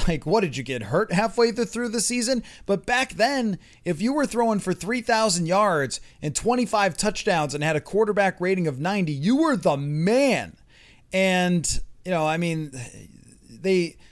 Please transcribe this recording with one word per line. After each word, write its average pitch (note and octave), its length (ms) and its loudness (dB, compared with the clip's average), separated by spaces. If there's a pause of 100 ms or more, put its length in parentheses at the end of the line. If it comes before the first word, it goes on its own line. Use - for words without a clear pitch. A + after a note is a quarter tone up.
like, D#3+ 180 -2
what, G3 140 2
did D3+ 160 -2
you C3 80 -6
get A#2+ 200 -6
hurt D#3 280 0
halfway A3+ 400 2
th-, A3+ 160 -2
through A#3+ 220 -4
the A3+ 100 -2
season? A#3+ 420 0 (240)
But G3 200 -2
back B3+ 260 0
then, A3 460 0 (260)
if E3+ 180 -2
you A#3+ 100 2
were C#4+ 140 2
throwing A3+ 320 0
for F3+ 160 -2
three B3 260 -4
thousand A3 460 0
yards F3 540 2 (220)
and D3+ 120 -4
twenty-five G#3+ 640 0
touchdowns F3 580 0
and D3 80 -4
had D#3 140 0
a D3 40 0
quarterback G3+ 600 0
rating F3+ 260 0
of C3+ 140 -4
ninety, F3+ 320 -2
you D#3 240 2
were D#4 180 4
the E3 220 2
man. D#3+ 800 0 (560)
And, F3+ 680 2 (240)
you F3+ 60 -6
know, D#3+ 160 0
I D#3 100 0
mean, D#3+ 360 -4 (760)
they, F3 480 0 (160)